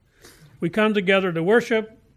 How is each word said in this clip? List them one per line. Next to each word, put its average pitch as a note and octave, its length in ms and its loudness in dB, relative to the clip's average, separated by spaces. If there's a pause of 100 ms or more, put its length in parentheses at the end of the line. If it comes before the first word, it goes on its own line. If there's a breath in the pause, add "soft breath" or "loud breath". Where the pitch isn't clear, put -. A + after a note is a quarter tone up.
(600 loud breath)
We E3+ 100 -4
come G#3+ 240 0
together F#3+ 400 0
to E3 80 -2
worship, A3 600 -2 (140)